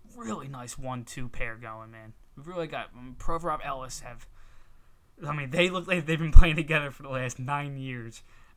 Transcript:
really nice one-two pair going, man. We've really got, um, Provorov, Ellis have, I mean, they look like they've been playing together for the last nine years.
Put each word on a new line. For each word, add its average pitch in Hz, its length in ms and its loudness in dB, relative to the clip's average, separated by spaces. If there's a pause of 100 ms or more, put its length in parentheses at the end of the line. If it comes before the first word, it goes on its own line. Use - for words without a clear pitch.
(160)
really 208 320 -8
nice 123 300 -12
one-two 123 500 -6
pair 117 280 -2
going, 110 340 -12
man. 110 220 -18 (240)
We've 139 100 -18
really 170 200 -6
got, 135 280 -8
um, 123 240 -14
Provorov, 165 460 0
Ellis 131 360 -8
have, 120 260 -16 (1000)
I 147 60 -4
mean, 139 180 -6
they 175 200 4
look 180 180 -4
like 180 180 0
they've 160 120 0
been 160 140 -2
playing 160 240 12
together 151 340 0
for 135 120 -16
the 139 60 -14
last 127 300 -4
nine 143 400 -6
years. 123 440 -10 (340)